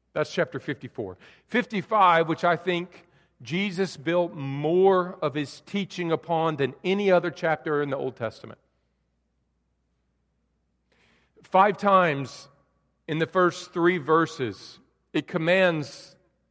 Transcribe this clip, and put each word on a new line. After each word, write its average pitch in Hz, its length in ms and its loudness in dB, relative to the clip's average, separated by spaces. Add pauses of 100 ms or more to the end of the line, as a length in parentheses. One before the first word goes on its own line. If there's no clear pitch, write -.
(140)
That's 151 180 -4
chapter 147 260 -4
fifty-four. 120 600 -10 (300)
Fifty-five, 185 800 2
which 160 160 -2
I 175 120 2
think 175 500 -6 (360)
Jesus 180 560 -4
built 170 340 0
more 175 880 2
of 143 140 -2
his 147 320 -6
teaching 180 440 -6
upon 160 460 -2
than 135 160 -2 (100)
any 196 280 0
other 175 200 4
chapter 156 520 -2
in 143 80 -4
the 135 80 -4
Old 131 180 -6
Testament. 110 420 -10 (2750)
Five 190 340 4
times 175 720 2 (580)
in 156 120 -4
the 160 80 0
first 175 480 0
three 175 240 2
verses, 147 800 -2 (340)
it 151 140 -2
commands 170 920 0 (340)